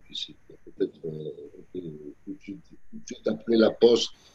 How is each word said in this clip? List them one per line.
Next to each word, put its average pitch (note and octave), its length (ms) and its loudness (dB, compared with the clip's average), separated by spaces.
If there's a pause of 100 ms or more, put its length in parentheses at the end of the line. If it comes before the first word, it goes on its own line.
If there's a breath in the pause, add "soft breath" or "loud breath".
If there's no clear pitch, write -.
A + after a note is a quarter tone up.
ici. - 280 -14 (420)
Peut-être, - 160 -2 (100)
euh, D#2 260 -10 (440)
tout D2+ 600 -14
de - 60 -20
suite, F#2+ 280 -14
tout - 300 -16
de - 60 -14
suite - 220 -10
après A2+ 300 0
la G#2+ 160 8
pause, A#2 360 6 (260)